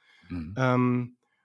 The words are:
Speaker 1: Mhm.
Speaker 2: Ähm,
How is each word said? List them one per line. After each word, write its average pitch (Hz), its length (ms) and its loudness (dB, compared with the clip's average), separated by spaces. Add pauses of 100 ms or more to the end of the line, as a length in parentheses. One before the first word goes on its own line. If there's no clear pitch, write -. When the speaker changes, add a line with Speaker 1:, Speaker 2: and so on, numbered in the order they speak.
(280)
Speaker 1:
Mhm. 90 280 -10
Speaker 2:
Ähm, 123 600 2 (280)